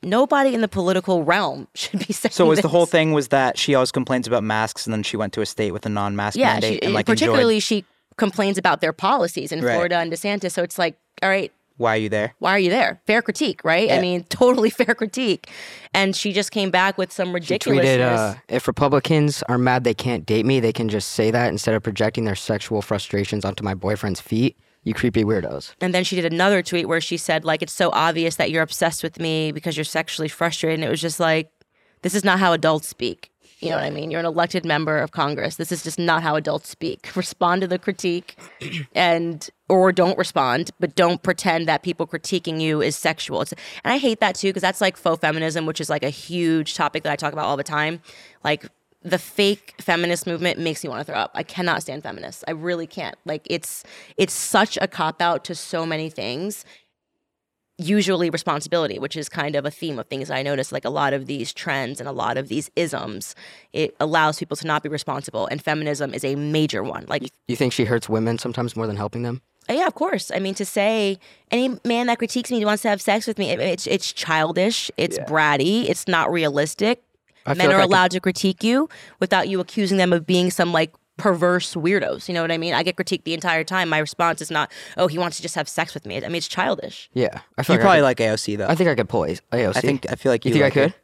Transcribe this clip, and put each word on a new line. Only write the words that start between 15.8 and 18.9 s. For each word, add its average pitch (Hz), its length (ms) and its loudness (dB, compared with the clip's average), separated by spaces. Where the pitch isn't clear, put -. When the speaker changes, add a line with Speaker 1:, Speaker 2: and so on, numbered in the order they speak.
Speaker 1:
And 190 220 2
she 208 180 -2
just 196 200 -2
came 196 180 0
back 185 260 2
with 185 140 -2
some 185 200 -4
Speaker 3:
She - 40 -4
Speaker 1:
ridiculousness. 135 640 2
Speaker 3:
tweeted, - 20 4
uh, 113 340 2
"If 123 200 0
Republicans 147 800 2